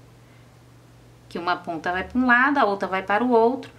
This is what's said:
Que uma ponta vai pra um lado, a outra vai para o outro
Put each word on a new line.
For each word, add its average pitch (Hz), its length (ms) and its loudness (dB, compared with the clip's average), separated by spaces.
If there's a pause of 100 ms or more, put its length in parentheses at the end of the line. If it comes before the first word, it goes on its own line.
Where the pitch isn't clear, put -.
(1300)
Que - 100 -14
uma 175 180 -2
ponta 170 360 -6
vai 185 120 -4
pra 247 140 -4
um 254 80 2
lado, 254 320 4
a 254 60 4
outra 196 240 -2
vai 190 140 -4
para 202 200 0
o 254 80 0
outro 233 480 2